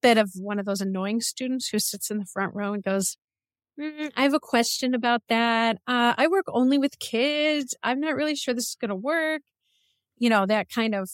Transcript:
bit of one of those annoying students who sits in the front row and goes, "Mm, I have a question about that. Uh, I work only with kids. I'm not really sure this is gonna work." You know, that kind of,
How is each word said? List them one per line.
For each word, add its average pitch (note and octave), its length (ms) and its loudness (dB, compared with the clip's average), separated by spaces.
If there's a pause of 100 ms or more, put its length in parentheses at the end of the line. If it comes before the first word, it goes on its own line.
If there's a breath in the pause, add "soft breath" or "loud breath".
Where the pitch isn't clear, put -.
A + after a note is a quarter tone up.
bit A#3+ 160 8
of G#3 180 2
one G3+ 240 -4
of G3 60 -2
those G3 160 -2
annoying G3 400 -2
students B3+ 480 -4
who G#3 100 0
sits - 320 -4
in G#3+ 60 -4
the G3+ 80 -6
front G3 280 -4
row G3+ 200 -4
and G3+ 100 -6
goes, G3 320 0 (640)
"Mm, D4+ 380 -6
I C4 60 2
have C#4 100 4
a D4+ 60 4
question B3+ 540 0
about A#3+ 360 2
that. A3+ 480 2 (100)
Uh, A#3+ 300 2
I C#4 100 4
work F#4 220 2
only B3+ 280 4
with C#4 220 0
kids. D4 800 0
I'm B3+ 200 0
not D4+ 160 -2
really D4+ 180 -2
sure C4 180 -4
this A#3 140 -4
is - 120 -10
gonna G3+ 180 -4
work." D#4 460 -2 (760)
You A#3+ 120 2
know, G3+ 160 4
that G#3 240 0
kind A3 240 -2
of, F#3+ 200 -4